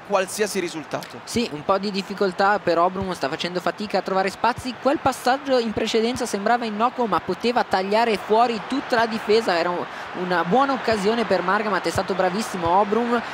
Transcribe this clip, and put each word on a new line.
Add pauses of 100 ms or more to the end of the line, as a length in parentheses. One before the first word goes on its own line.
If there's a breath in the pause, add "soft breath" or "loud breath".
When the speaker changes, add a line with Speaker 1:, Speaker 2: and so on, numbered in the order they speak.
Speaker 1:
qualsiasi
risultato.
Speaker 2:
Sì,
un
po'
di
difficoltà
per
Obrun,
sta
facendo
fatica
a
trovare
spazi.
Quel
passaggio
in
precedenza
sembrava
innocuo,
ma
poteva
tagliare
fuori
tutta
la
difesa,
era
un, (300 loud breath)
una
buona
occasione
per
Margamat,
è
stato
bravissimo
Obrun (120)